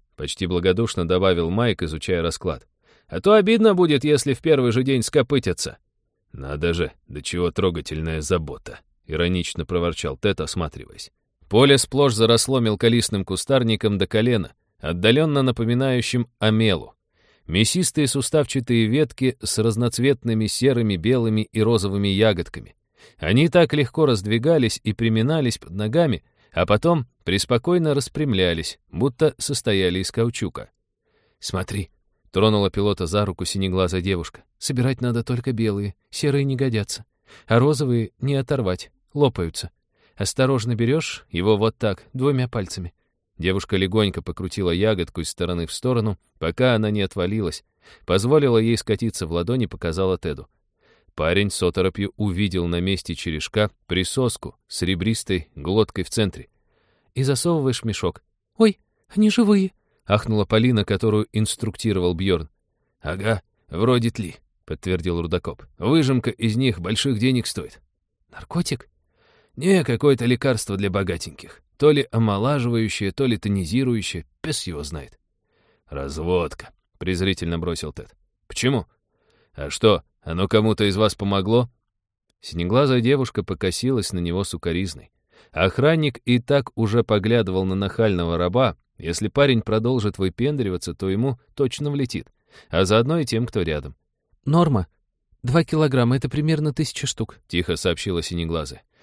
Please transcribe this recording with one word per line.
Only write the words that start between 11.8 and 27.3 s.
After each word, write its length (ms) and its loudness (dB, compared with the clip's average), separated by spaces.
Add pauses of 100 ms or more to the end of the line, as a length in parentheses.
заросло 460 4
мелколистным 640 2
кустарником 720 0
до 80 2
колена, 460 0 (280)
отдаленно 640 2
напоминающим 840 0 (100)
омелу. 560 2 (520)
Мясистые 600 2
суставчатые 800 0
ветки 560 0
с 160 -4
разноцветными 880 0
серыми, 500 2
белыми 460 2
и 200 -4
розовыми 460 0
ягодками. 680 0 (420)
Они 300 4
так 260 4
легко 320 2
раздвигались 760 2
и 100 -2
приминались 640 0
под 120 -18
ногами, 520 0 (300)
а 140 0
потом 400 2 (180)
преспокойно 680 0